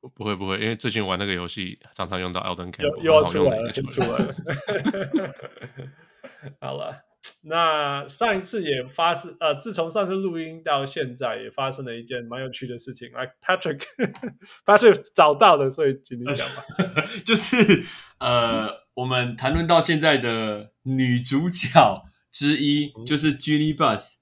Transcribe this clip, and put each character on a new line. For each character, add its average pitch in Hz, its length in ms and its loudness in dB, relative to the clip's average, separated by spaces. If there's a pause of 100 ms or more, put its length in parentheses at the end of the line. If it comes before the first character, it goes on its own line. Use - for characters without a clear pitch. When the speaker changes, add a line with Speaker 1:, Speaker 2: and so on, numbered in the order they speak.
Speaker 1:
不， 127 100 -20
不 - 140 -14
会， 104 120 -2
不 95 100 -6
会， 95 140 -2
因 110 80 0
为 113 80 -2
最 117 120 -4
近 107 160 -2
玩 92 140 -2
那 101 60 -4
个 101 80 -2
游 87 160 -4
戏， - 280 -10 (160)
常 95 140 -6
常 92 140 -6
用 90 120 -4
到 90 80 -4
Elden 90 260 -6
Speaker 2:
又， 143 240 -4
Speaker 1:
Campbell， 151 120 -10
Speaker 2:
又 160 100 4
要 151 120 8
出 151 200 0
来 123 120 4
了， - 0 -
Speaker 1:
很 - 0 -
好 - 0 -
用 113 80 -4
的 117 60 -6
一 - 20 -10
个 - 0 -
球 - 300 -4
员。 - 100 -2
Speaker 2:
又 202 100 0 (800)
出 - 180 -4
来 190 60 -6
了。 139 80 -12 (1200)
<laughs> - 60 -20
好 131 160 -8
了， 147 280 -10 (360)
那 151 640 0
上 220 320 -2
一 - 20 -4
次 190 220 -6
也 135 220 -2
发 165 280 0
生， 165 280 -8
呃， 151 160 0
自 208 160 -12
从 165 180 -4
上 196 160 -2
次 185 80 -4
录 190 240 -4
音 160 240 -10
到 143 240 -2
现 135 300 -6
在， 113 260 -6
也 104 80 -14
发 135 180 -4
生 135 160 -8
了 120 80 -10
一 117 120 -12
件 120 200 -8
蛮 120 160 -10
有 131 100 -8
趣 - 140 -14
的 120 140 -10
事 123 160 -14
情。 120 160 -16
来， 127 160 -8 (160)
Patrick， 180 400 -2 (400)
<laughs> - 420 -16
Patrick 208 400 8 (120)
找 151 180 8
到 175 220 8
的， 139 120 2
所 151 200 -2
以 135 160 -2
请 127 120 -14
你 120 100 -10
讲 143 280 -2
吧。 - 80 -14 (320)
Speaker 3:
<laughs> 175 320 -4
就 226 80 4
是， 220 220 2 (640)
呃， 117 480 2 (260)
我 127 100 -6
们 123 320 -2
谈 131 160 0
论 170 140 0
到 147 140 6
现 156 200 0
在 151 160 4
的 110 540 -4 (140)
女 131 360 2
主 139 300 -2
角 123 540 4 (260)
之 147 260 0
一， 147 400 0
Speaker 2:
嗯。 110 80 -16
Speaker 3:
就 139 120 0
是 147 200 2
Jeanie 151 380 0
Buss 127 480 -2